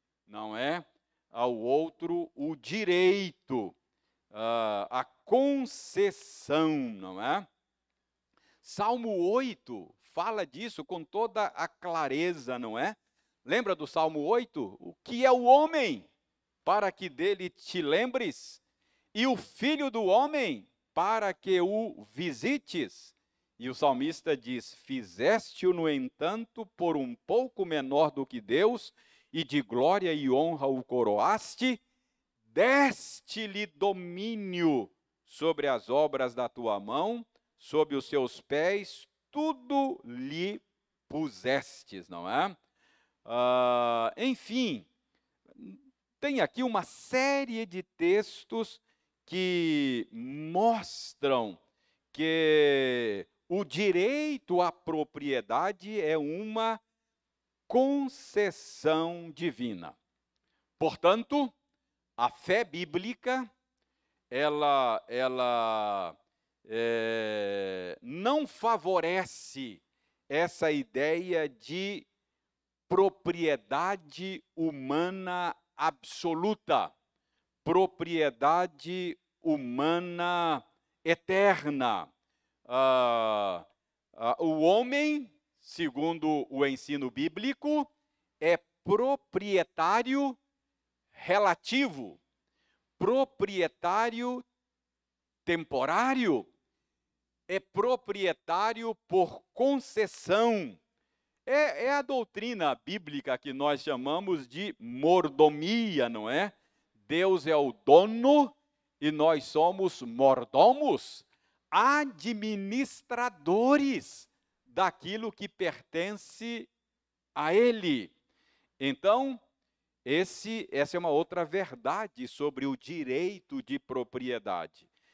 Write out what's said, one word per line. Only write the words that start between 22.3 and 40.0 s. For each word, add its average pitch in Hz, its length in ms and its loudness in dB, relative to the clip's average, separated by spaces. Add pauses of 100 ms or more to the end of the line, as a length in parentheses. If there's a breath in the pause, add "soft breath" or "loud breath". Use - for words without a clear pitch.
E 120 100 -8
o 127 40 -6
salmista 143 640 0
diz: 120 360 -8
"Fizeste-o, 135 1000 -2
no 165 160 0
entanto, 170 760 -4 (120)
por 170 180 0
um 127 200 -4 (120)
pouco 240 380 0
menor 147 460 2
do 139 140 -6
que 123 140 -10
Deus, 160 540 0 (380 soft breath)
e 160 120 -4
de 143 180 -2
glória 160 520 2
e 143 160 -2
honra 143 380 0
o 131 160 -2
coroaste, 127 1000 0 (640)
deste-lhe 220 1200 0
domínio 180 1200 -2 (360)
sobre 147 420 -2
as 120 220 -2
obras 135 440 2
da 120 140 -4
tua 113 320 -2
mão, 160 460 -4 (320)
sob 147 380 0
os 135 100 -4
seus 131 340 -2
pés, 185 680 -4 (240)
tudo 277 760 -2